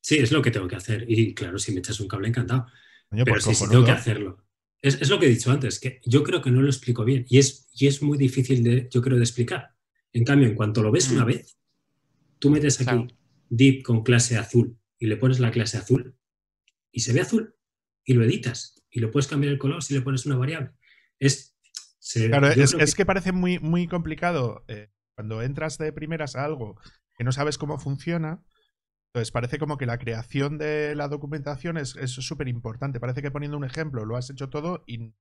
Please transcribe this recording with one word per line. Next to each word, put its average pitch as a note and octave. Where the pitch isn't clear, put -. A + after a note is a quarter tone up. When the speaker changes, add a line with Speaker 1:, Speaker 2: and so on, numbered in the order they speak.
Speaker 1:
Sí, D3+
es B2
lo D3+
que A#2+
tengo G2+
que F2
hacer. A2
Y A2
claro, F#2+
si -
me F#2
echas G#2
un G2
cable, G2+
encantado. B2
Speaker 2:
Coño, A2+
Speaker 1:
Pero A2
Speaker 2:
pues G#2
Speaker 1:
sí, A2
sí, G#2
Speaker 2:
cojonudo. G2+
Speaker 1:
tengo B2
que A#2+
hacerlo. G#2
Es, C3+
es C#3
lo G3+
que E3+
he -
dicho A#2+
antes, B2
que -
yo C3
creo F3
que B2+
no B2+
lo C#3
explico A#2+
bien. B2
Y B2+
es, -
y C3+
es C#3
muy D3
difícil, C3
de, B2
yo B2
creo, C3
de A#2
explicar. -
En A#2
cambio, C#3
en G#2
cuanto G#2
lo G#2+
ves F3
Speaker 3:
Mm. -
Speaker 1:
una C3
vez, -
tú C#3
metes D3
aquí B2
Speaker 3:
Claro. A#2+
Speaker 1:
div C3
con A2
clase A#2+
azul G#2
y A#2
le G#2+
pones B2+
la A#2
clase A2
azul -
y A2+
se A2+
ve D#3
azul -
y C3
lo A#2+
editas -
y -
lo A2
puedes C#3+
cambiar C#3+
el C3+
color D#3
si -
le C3+
pones C3
una C#3+
variable. C3+
Es, -
se, A2+
Speaker 2:
Claro, C#3
Speaker 1:
yo C#3
Speaker 2:
es, C3+
Speaker 1:
creo D#3+
Speaker 2:
es D3
Speaker 1:
que G3+
Speaker 2:
que -
parece F#3+
muy, F3+
muy E3+
complicado, E3
eh, G#2+
cuando A2
entras D3+
de D#3
primeras D#3
a C3+
algo B2+
que A#2+
no B2+
sabes D3
cómo D3
funciona. D#3
Entonces A#2
parece B2
como D3
que C3+
la A#2
creación C3+
de D3+
la D3
documentación D3
es, C3+
es C3
súper C3
importante. B2
Parece B2
que C#3+
poniendo D3
un C#3+
ejemplo C3+
lo A2+
has B2+
hecho C#3
todo D#3
y A#2
no. A2+